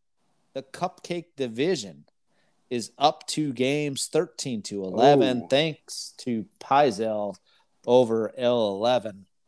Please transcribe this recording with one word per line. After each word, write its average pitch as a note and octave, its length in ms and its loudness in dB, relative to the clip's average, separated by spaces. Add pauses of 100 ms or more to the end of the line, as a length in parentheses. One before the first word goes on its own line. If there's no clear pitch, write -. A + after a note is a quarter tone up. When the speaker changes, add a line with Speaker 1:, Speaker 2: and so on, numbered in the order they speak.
(540)
Speaker 1:
the C3+ 80 -8
Cupcake - 760 -8
division A#2 680 -4 (640)
is A#2+ 300 -6
up - 280 0
two D3+ 260 -4
games, C3+ 560 -2
thirteen C#3+ 540 -4
to G2+ 200 -8
eleven, B2 640 4
Speaker 2:
Ooh. - 40 -14
Speaker 1:
thanks - 720 -2
to A2+ 280 -4 (120)
Pizel A2 760 0 (500)
over A2+ 500 4
L A#2+ 340 2
eleven. G2+ 560 -2 (220)